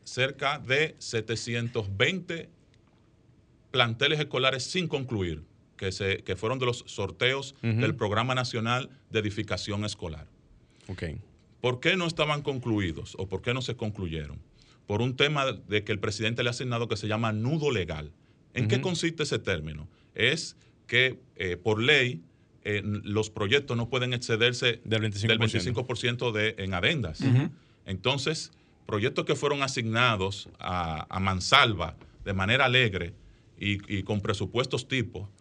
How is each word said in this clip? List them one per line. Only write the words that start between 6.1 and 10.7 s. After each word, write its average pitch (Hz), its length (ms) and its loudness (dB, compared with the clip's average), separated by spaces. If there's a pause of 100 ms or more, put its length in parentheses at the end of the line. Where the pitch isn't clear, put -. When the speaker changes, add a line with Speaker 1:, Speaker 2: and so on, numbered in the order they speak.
Speaker 1:
que 110 120 -2
fueron 120 220 -2
de 127 80 2
los 120 200 -2
sorteos 123 760 -2
Speaker 2:
Ujú. 113 180 2
Speaker 1:
del 110 140 2
Programa 113 400 2
Nacional 123 560 0 (200)
de 113 100 2
Edificación 104 640 -4
Escolar. 78 420 -8 (600)